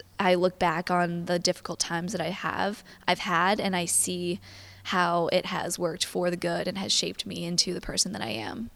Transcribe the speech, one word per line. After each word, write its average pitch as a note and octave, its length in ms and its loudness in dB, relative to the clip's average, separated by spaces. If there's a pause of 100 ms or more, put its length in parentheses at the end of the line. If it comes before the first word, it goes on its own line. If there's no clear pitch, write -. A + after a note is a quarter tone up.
(200)
I F#3 160 6
look F3+ 240 2
back F3 320 2
on F3 340 0
the F3 140 0
difficult F3 400 -2
times E3+ 320 -2
that F#3 100 -2
I D#3+ 100 -2
have, F#3+ 520 -2 (240)
I've F3+ 120 4
had, F#3 400 4
and F#3+ 160 0
I F3 100 0
see F3 560 0 (420)
how E3+ 440 2
it - 180 2
has F3+ 340 -4
worked F3 240 -2
for F3+ 260 0
the F3 80 -2
good F3 300 -2
and F#3 100 -4
has G3 140 -2
shaped - 340 0
me F3 200 -6
into F3 280 -4
the F3+ 80 -6
person F3+ 300 -2
that G3 100 -6
I - 80 -6
am. - 460 -8